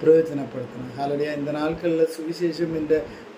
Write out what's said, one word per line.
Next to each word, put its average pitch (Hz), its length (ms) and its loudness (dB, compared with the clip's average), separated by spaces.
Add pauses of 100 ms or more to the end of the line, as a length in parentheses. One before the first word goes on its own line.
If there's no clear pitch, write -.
பிரயோஜனப்படுத்தணும். 139 960 2
ஹல்லேலூயா. 143 380 -2
இந்த 147 140 -4
நாட்கள்ல 160 560 2
சுவிசேஷம் 165 680 -2
என்ற 151 260 2 (360)